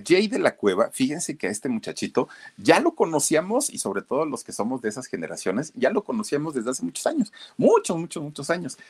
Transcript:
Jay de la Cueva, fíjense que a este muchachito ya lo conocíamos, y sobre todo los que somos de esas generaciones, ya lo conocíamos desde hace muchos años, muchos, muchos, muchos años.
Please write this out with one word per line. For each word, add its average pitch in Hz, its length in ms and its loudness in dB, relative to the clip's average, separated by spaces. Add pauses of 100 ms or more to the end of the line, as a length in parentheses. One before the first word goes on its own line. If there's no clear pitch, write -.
Jay 185 260 4
de 220 100 -2
la 156 180 2
Cueva, 98 360 2
fíjense 147 440 -2
que 95 100 -6
a 90 40 0
este 104 180 -6
muchachito 110 600 -2 (280)
ya 170 240 6
lo 330 140 2
conocíamos, 180 760 2
y - 80 -12
sobre 98 240 -4
todo 143 240 -2
los 127 180 -8
que 110 80 -14
somos 123 300 -4
de 110 60 -2
esas 123 200 -6
generaciones, 92 680 -4
ya 127 160 2
lo - 140 0
conocíamos 143 500 -2
desde 120 160 -2
hace 135 140 -6
muchos - 220 -6
años, 294 260 0 (240)
muchos, 240 420 4
muchos, 165 240 -6
muchos 147 280 -8
años. 170 280 -2 (120)